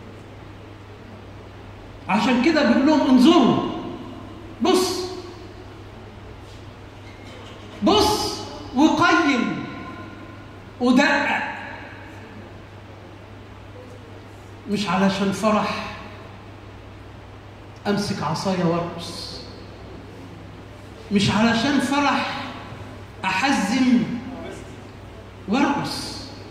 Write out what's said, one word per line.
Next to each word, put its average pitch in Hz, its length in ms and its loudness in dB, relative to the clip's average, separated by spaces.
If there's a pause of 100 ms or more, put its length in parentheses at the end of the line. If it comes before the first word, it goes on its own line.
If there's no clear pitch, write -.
(2000)
عشان 240 320 4
كده 311 280 6
بيقول 269 180 6
لهم: 302 220 6
"انظروا، 254 600 10 (920)
بص، 370 440 4 (2750)
بص 415 540 4 (380)
وقيم 302 920 6 (1160)
ودقق". - 600 4 (3250)
مش 202 180 0
علشان 190 420 4
فرح - 540 2 (2000)
أمسك - 360 0
عصاية 175 400 0
وأرقص، - 800 -2 (1700)
مش 202 200 4
علشان 233 480 4
فرح 277 640 2 (840)
أحزم 240 800 4 (1400)
وأرقص. - 680 0 (340)